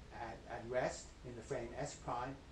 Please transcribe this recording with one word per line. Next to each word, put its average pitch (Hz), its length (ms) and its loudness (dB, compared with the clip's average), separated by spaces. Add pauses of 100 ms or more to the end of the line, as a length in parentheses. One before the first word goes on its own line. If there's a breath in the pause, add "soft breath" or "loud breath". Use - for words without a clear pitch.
(200)
at, - 160 -2 (140)
at 110 180 -2
rest 131 360 6 (240)
in 120 80 -4
the 110 60 -6
frame 120 260 0 (100)
S 135 180 0
prime, 127 380 0 (180)